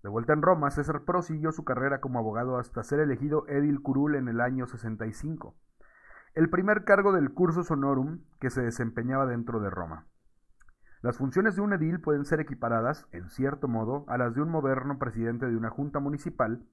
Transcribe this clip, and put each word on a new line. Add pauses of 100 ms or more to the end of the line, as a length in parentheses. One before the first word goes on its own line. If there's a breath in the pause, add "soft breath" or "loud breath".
De
vuelta
en
Roma,
César
prosiguió
su
carrera
como
abogado
hasta
ser
elegido
edil
curul
en
el
año
sesenta
y
cinco, (760 loud breath)
el
primer
cargo
del
cursus
honorum (180)
que
se
desempeñaba
dentro
de
Roma. (960 soft breath)
Las
funciones
de
un
edil
pueden
ser
equiparadas,
en
cierto
modo,
a
las
de
un
moderno
presidente
de
una
junta
municipal